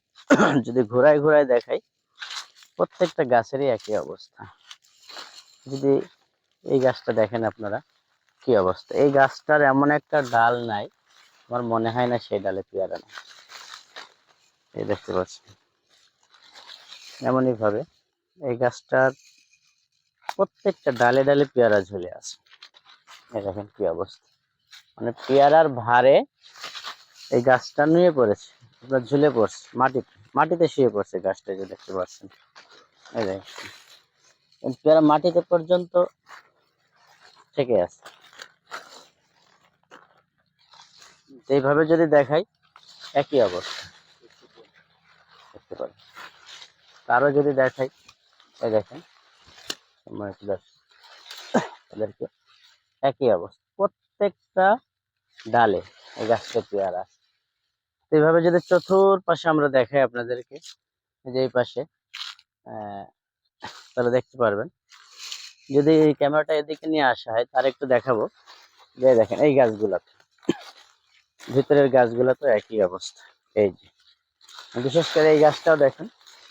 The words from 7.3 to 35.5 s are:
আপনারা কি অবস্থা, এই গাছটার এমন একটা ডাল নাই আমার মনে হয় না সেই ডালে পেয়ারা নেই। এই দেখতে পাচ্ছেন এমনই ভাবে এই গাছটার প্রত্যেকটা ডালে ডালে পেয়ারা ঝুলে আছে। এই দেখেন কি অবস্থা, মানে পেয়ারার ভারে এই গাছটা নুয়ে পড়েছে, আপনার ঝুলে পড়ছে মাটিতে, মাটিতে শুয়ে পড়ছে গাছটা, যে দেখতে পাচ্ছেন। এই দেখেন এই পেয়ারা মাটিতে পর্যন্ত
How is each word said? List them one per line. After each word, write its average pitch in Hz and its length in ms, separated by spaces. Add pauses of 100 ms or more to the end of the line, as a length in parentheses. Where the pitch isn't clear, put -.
আপনারা 104 340 (600)
কি - 180
অবস্থা, 92 380
এই 143 160
গাছটার 139 520
এমন 139 280
একটা 151 260 (140)
ডাল 117 220 (120)
নাই 110 200 (640)
আমার 120 140
মনে 113 280
হয় 123 200
না 120 80
সেই 104 200
ডালে 95 240
পেয়ারা 92 340
নেই। - 160 (1600)
এই 107 100
দেখতে 101 280
পাচ্ছেন - 340 (1700)
এমনই 127 340
ভাবে 107 260 (580)
এই 131 180
গাছটার 131 540 (1200)
প্রত্যেকটা - 640
ডালে 123 320
ডালে 143 220
পেয়ারা 117 360
ঝুলে 90 340
আছে। - 200 (960)
এই 107 100
দেখেন 101 280
কি 104 160
অবস্থা, 82 400 (640)
মানে 117 280
পেয়ারার 143 560
ভারে 120 400 (1160)
এই 123 100
গাছটা 127 440
নুয়ে 170 260
পড়েছে, 117 380 (340)
আপনার 131 220
ঝুলে 143 260
পড়ছে 113 320 (100)
মাটিতে, 131 400 (220)
মাটিতে 165 320
শুয়ে 131 220
পড়ছে 101 300
গাছটা, 95 340
যে 95 120
দেখতে 95 280
পাচ্ছেন। 92 320 (880)
এই 117 120
দেখেন - 440 (920)
এই 123 160
পেয়ারা 156 220
মাটিতে 156 480
পর্যন্ত 175 440 (1600)